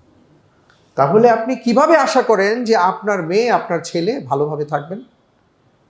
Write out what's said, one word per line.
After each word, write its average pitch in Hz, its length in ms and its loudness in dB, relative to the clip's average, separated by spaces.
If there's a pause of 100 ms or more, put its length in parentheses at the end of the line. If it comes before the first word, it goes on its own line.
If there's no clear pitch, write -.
(960)
তাহলে 196 340 4
আপনি 233 260 0
কিভাবে 277 420 2
আশা 269 240 2
করেন 214 420 0
যে 220 120 0
আপনার 190 480 -2
মেয়ে, 208 280 0
আপনার 175 320 -2
ছেলে 190 360 -4
ভালোভাবে 147 460 -4
থাকবেন, 151 380 -8 (880)